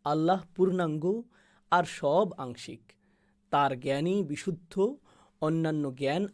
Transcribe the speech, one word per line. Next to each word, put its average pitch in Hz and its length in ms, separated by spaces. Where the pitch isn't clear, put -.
আল্লাহ 160 420
পূর্ণাঙ্গ 180 680
আর 175 120
সব 170 540
আংশিক। - 560
তার 139 300
জ্ঞানই 151 440
বিশুদ্ধ, 190 720
অন্যান্য 156 540
জ্ঞান 143 380